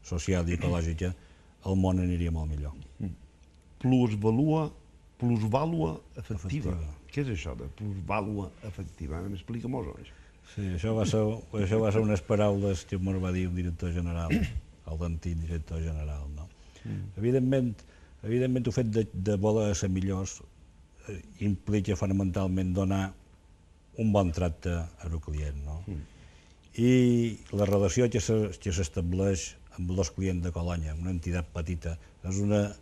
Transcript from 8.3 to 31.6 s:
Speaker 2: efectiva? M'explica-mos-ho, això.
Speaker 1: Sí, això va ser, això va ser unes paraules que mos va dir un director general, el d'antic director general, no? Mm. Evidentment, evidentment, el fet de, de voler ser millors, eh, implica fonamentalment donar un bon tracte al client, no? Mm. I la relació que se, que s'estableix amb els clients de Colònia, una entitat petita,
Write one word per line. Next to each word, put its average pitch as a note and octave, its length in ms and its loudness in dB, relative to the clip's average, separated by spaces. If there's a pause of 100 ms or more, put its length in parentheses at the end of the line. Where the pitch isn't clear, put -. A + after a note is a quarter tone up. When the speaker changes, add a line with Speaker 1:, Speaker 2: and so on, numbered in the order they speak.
Speaker 2:
efectiva? E2+ 560 -8
M'explica-mos-ho, A2+ 800 -6
això. - 100 -20 (380)
Speaker 1:
Sí, G2+ 240 -4
això G#2+ 180 0
va G#2+ 160 2
ser, A2 140 4 (340)
això G#2 240 2
va G#2+ 80 4
ser A2 140 4
unes G#2 180 2
paraules G2+ 640 2
que F#2+ 160 -4
mos F#2+ 160 0
va F#2 160 0
dir F#2 140 0
un F2+ 100 -2
director F2+ 320 -2
general, E2+ 400 -2
el - 720 -4
d'antic E2+ 400 -4
director D#2+ 400 -6
general, D2 540 -6
no? D#2 100 -12 (380)
Mm. G2 340 -8
Evidentment, B2+ 560 2 (480)
evidentment, B2 480 0
el - 80 -4
fet A2+ 160 0
de, A2 160 2
de F#2+ 320 0
voler G#2+ 320 4
ser F#2+ 160 -2
millors, F#2+ 480 -2 (720)
eh, F#2+ 80 -10 (240)
implica G#2 560 2
fonamentalment F#2+ 760 2
donar F#2+ 320 2 (920)
un A2 140 4
bon G2 180 6
tracte E2+ 400 0 (300)
al E2 140 -4 (100)
client, D2 400 -4
no? D2+ 240 -6
Mm. D#2+ 140 -6 (760)
I A#2+ 120 6 (680)
la G2+ 100 4
relació G2+ 460 4
que A#2+ 80 2
se, A2 160 2 (240)
que G2+ 160 -2
s'estableix F#2 800 0 (260)
amb F2 160 -2
els F#2 160 0
clients F#2 320 -2
de F2 80 -2
Colònia, E2 420 -4
una E2+ 160 -4
entitat F2 440 -2
petita, E2 420 -4 (260)